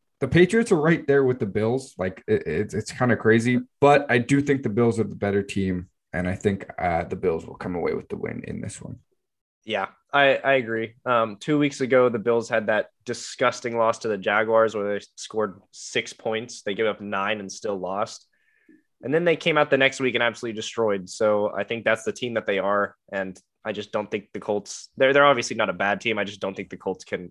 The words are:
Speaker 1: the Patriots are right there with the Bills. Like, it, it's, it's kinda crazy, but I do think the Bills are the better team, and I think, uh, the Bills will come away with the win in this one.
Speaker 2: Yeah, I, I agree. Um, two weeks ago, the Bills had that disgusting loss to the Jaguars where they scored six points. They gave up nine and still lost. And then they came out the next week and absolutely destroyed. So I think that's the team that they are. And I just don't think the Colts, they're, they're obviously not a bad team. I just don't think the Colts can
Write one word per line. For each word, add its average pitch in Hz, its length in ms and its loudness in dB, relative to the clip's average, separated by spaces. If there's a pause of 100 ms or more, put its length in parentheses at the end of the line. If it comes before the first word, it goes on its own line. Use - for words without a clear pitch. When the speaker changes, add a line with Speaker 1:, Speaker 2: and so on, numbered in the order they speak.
(200)
Speaker 1:
the 131 80 -2
Patriots 180 440 4
are 160 80 4
right 160 260 2
there 139 160 6
with 127 160 2
the 117 60 -4
Bills. 110 540 -2
Like, 92 280 -6
it, 107 200 0
it's, 85 260 -4
it's - 200 -6
kinda 120 240 2
crazy, 113 440 4 (180)
but 143 300 6
I 120 80 4
do 139 240 2
think 143 220 0
the 110 80 -2
Bills 113 280 2
are 110 60 2
the 101 100 -8
better 101 280 0
team, 92 480 -4 (240)
and 90 120 -2
I 90 80 -2
think, 98 320 -2 (120)
uh, 85 260 0
the 92 120 -8
Bills 82 280 -2
will - 120 -16
come 92 180 -8
away 80 180 -2
with - 160 -6
the - 80 -8
win - 280 -8
in - 180 -10
this - 180 -12
one. - 200 -14 (640)
Speaker 2:
Yeah, 101 220 -4 (240)
I, 139 240 4
I 135 180 2
agree. 113 400 -2 (100)
Um, 113 340 0
two 151 200 0
weeks 143 240 0
ago, 127 260 4
the 117 100 -2
Bills 117 300 0
had 113 200 0
that 107 180 2 (180)
disgusting 123 720 -2
loss 113 220 2
to 117 100 -6
the 104 80 -2
Jaguars 110 580 2
where 101 200 -4
they 101 100 -6 (120)
scored 107 440 -6 (100)
six - 440 -6
points. 113 480 -8
They 104 120 -6
gave 110 120 0
up 104 160 -2
nine 101 380 -4
and 95 120 -12
still 104 240 -6
lost. 95 500 -6 (760)
And 127 100 -6
then 165 120 2
they 165 120 2
came 160 220 0
out 147 120 4
the 143 60 4
next 135 240 2
week 127 140 0
and 117 80 0
absolutely 113 340 -2
destroyed. 104 540 -2
So 104 440 2
I 101 100 -2
think 113 200 -6
that's 110 200 0
the 107 80 -2
team 120 220 -6
that 107 120 -2
they 101 120 0
are. 101 380 0 (160)
And 95 260 -6 (240)
I 107 100 -6
just 101 200 -10
don't 107 180 -4
think 104 220 -8
the 101 80 -10
Colts, - 560 -6
they're, 135 160 4
they're 143 140 4
obviously 117 300 2
not 107 140 0
a 90 40 -4
bad 98 260 -2
team. 110 180 -2
I 101 60 -2
just 98 160 -12
don't 98 160 -6
think 98 140 -10
the 95 80 -14
Colts - 260 -8
can 90 260 -10